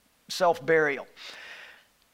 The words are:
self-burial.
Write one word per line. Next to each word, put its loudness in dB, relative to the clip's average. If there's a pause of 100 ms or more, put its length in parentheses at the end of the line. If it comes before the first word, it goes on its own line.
(280)
self-burial. 2 (1080)